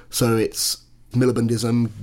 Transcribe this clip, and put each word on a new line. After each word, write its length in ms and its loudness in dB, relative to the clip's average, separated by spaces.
So 280 2
it's 460 -2
Milibandism 800 2